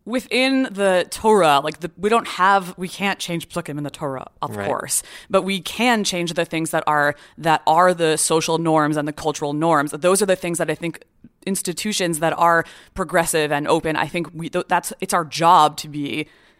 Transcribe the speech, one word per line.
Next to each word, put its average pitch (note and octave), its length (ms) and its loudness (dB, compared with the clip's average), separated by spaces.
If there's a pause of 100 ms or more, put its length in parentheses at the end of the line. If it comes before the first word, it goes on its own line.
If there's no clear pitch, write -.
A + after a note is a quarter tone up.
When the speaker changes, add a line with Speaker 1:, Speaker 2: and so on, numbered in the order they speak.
Speaker 1:
within C4 600 0
the F#3+ 460 0
Torah, F3 540 4
like, D#3 160 -6
the, E3+ 160 -8
we G3+ 140 -2
don't A#3 180 0
have, F#3 480 2
we F#3 120 -10
can't F#3+ 300 -4
change E3+ 300 -6
psukim D#3+ 300 -8
in D3 60 -8
the C#3+ 60 -8
Torah, C3+ 360 -8 (160)
of A#2+ 120 -8
Speaker 2:
Right. G2+ 120 -6
Speaker 1:
course, - 360 -4 (280)
but F#3+ 120 6
we F#3+ 180 -2
can A3+ 440 0
change F3 300 -2
the F3 100 0
things D#3+ 280 -4
that D#3+ 140 0
are, D3 280 2 (240)
that D#3 280 0
are F3 280 6
the D#3+ 240 2
social D#3+ 400 0
norms D#3 400 2
and D3 100 -2
the D3 60 -8
cultural D3 400 -4
norms. D3+ 380 2
Those F3+ 280 2
are G#3 60 2
the F#3 100 2
things E3+ 220 -4
that D#3+ 100 -2
I D#3 60 -2
think E3 280 -8 (440)
institutions F#3 720 -4
that D#3+ 200 0
are E3 280 4 (280)
progressive E3 580 0
and D3 160 -2
open, D#3+ 280 0
I - 100 0
think E3 280 -6
we, D#3+ 160 -10
th-, F3+ 180 -4
that's, F3+ 320 -2
it's F#3+ 140 -4
our F3 100 0
job D3+ 540 4
to D#3 100 -12
be, D3 380 -6 (340)